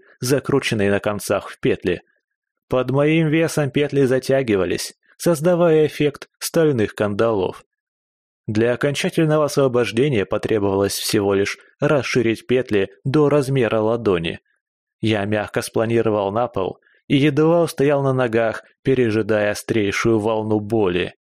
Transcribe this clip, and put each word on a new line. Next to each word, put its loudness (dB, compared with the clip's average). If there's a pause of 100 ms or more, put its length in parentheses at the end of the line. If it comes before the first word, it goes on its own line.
(200)
закрученные 0
на 0
концах -4
в -18
петли. -2 (640)
Под -2
моим 2
весом 0
петли 0
затягивались, 0 (240)
создавая 2
эффект -4 (100)
стальных 0
кандалов. -2 (840)
Для 0
окончательного 0
освобождения 0
потребовалось 0
всего 0
лишь -2 (220)
расширить 0
петли 0 (140)
до 2
размера 0
ладони. 0 (640)
Я 0
мягко -2
спланировал 0
на -2
пол -6 (300)
и 2
едва 2
устоял 0
на 0
ногах, 0 (200)
пережидая 0
острейшую 0
волну 0
боли, -2